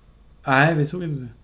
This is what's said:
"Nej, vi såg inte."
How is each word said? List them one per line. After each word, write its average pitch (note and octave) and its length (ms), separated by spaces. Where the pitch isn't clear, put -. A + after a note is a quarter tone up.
"Nej, C#3+ 280
vi D3 120
såg F3+ 160
inte." C#3 240